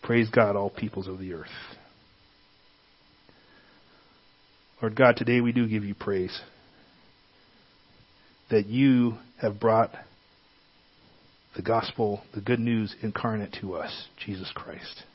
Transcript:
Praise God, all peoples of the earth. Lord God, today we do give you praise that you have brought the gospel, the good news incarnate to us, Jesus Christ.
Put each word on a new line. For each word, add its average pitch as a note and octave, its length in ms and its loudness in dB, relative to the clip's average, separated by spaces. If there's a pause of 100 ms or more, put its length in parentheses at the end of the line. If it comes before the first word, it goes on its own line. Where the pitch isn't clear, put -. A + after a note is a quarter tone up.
Praise A#2 260 2
God, A2 260 4
all G2+ 140 0
peoples G2 380 -8
of F#2 120 -10
the F#2 140 -10
earth. D#2 140 -12 (3250)
Lord A2 140 -2
God, B2 220 8
today A#2+ 240 2
we A#2+ 100 2
do A#2 160 2
give G#2+ 160 -2
you G2+ 120 -6
praise F#2+ 440 -4 (2000)
that G#2 180 2
you B2 460 4 (280)
have G#2 180 -2
brought A2+ 320 4 (1600)
the - 60 -12
gospel, A2 600 -2 (120)
the G#2 80 -10
good A#2+ 180 0
news A2+ 420 -2
incarnate A2 600 -6
to F#2+ 120 -8
us, - 340 -10 (180)
Jesus F#2+ 300 -10
Christ. - 480 -14 (120)